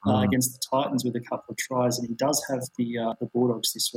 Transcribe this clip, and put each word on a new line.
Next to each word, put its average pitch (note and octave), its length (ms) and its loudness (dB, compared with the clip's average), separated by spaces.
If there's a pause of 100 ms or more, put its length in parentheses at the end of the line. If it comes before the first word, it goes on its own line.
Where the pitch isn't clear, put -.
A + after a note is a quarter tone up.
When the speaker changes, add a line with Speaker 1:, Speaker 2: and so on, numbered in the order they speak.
Speaker 1:
uh, G#2 40 4
Speaker 2:
Mm. G#2 160 4
Speaker 1:
against B2+ 280 2
the - 240 -2
Titans C#3 260 0
with A#2+ 120 -2
a A#2+ 60 -4
couple - 280 -8
of A2+ 80 -12
tries, B2 400 2
and A#2+ 100 -4
he A#2 60 -4
does C#3+ 340 0
have C3 140 -2 (160)
the, A#2 220 0
uh, A2+ 200 0
the B2 60 -4
Bulldogs A#2+ 480 2
this - 240 -2